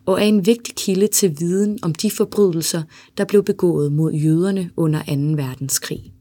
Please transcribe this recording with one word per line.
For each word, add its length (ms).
og 160
er 40
en 200
vigtig 300
kilde 320
til 320
viden 420
om 140
de 160
forbrydelser, 720
der 80
blev 180
begået 480
mod 220
jøderne 640
under 320
anden 300
verdenskrig. 840